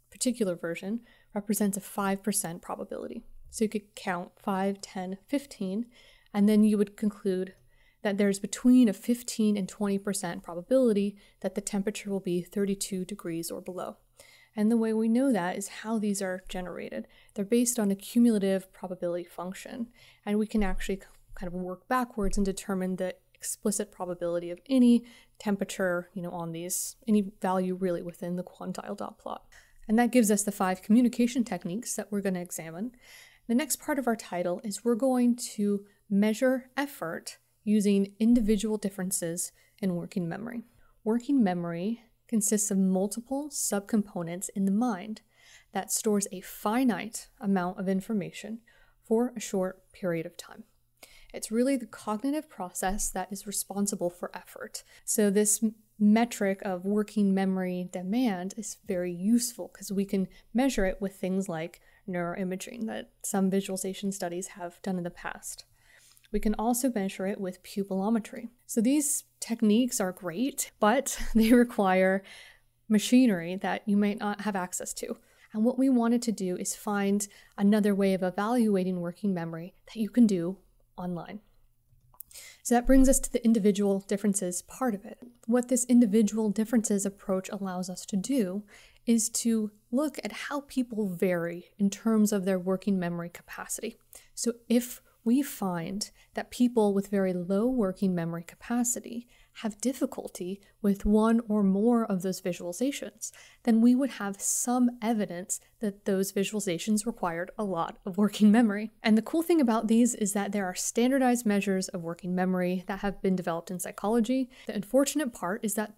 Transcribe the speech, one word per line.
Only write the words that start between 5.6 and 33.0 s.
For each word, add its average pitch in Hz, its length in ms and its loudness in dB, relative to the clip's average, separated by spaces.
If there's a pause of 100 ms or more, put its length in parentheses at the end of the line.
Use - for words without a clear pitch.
and 208 160 4
then 214 160 6
you 214 140 4
would 208 180 0
conclude 190 580 -4 (480)
that 202 140 -2
there's 196 220 2
between 247 500 6
a 190 60 2
fifteen 220 640 -2
and 185 100 -4
twenty 202 300 -2
percent 190 440 -6
probability 202 760 2 (220)
that 190 140 -4
the 208 60 -4
temperature 208 480 -4
will 196 120 -4
be 175 200 -2
thirty-two 196 640 -4
degrees 170 460 -8
or - 100 -10
below. 180 380 -10 (580)
And 214 160 4
the 233 60 4
way 220 160 0
we 220 140 2
know 262 220 4
that 185 280 0
is 202 100 -8
how 220 300 -6
these 202 240 -2
are 185 260 -6
generated. 185 580 -8 (280)
They're 202 100 -2
based 240 340 2
on 208 120 2
a 196 40 2
cumulative 196 800 2
probability 175 520 -6
function, - 640 -10 (360)
and 208 140 0
we 214 80 0
can 214 160 2
actually 190 340 0
k-, - 100 -14 (280)
kind 185 140 -8
of 170 40 -8
work 180 340 -8
backwards 240 520 0
and 196 80 4
determine 185 500 -2
the 185 180 -4 (200)
explicit - 580 -6
probability 175 580 -6
of 175 80 -10 (120)
any 240 340 6 (340)
temperature, 190 760 -2
you 180 80 -8
know, 175 80 -8
on 170 220 -8
these, 170 440 -8 (100)
any 208 240 2 (120)
value 185 320 0
really 180 280 -2
within 175 340 -8
the 180 60 -6
quantile - 540 -10
dot - 220 -12
plot. - 260 -12 (420)
And 220 120 2
that 240 140 4
gives 226 180 6
us 202 120 2
the 196 100 -4
five 185 300 -2
communication 240 600 4
techniques 185 520 -6
that 208 160 -8
we're 202 80 -2
gonna 185 220 -2
examine. 175 500 -10 (540)